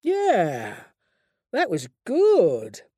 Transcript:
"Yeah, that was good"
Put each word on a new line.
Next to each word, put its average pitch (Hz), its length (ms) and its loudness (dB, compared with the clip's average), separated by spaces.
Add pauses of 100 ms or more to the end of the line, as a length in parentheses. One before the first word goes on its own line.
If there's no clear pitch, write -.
"Yeah, 180 880 -2 (600)
that 320 180 -2
was 131 180 -6 (160)
good" 214 760 2 (160)